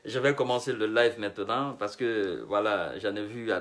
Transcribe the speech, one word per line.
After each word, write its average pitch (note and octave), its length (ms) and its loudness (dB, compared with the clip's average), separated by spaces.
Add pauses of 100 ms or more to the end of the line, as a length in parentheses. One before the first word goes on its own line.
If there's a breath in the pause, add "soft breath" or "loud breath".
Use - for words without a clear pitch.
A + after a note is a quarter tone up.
Je A#2 140 -4
vais C#3 160 4
commencer B2 380 0
le G#2+ 140 0
live A#2 340 4
maintenant A2 580 -2
parce G#2 160 -4
que, G2+ 540 -2
voilà, G2 500 0
j'en G2+ 160 -2
ai G#2+ 100 -4
vu, A2+ 240 -6 (120)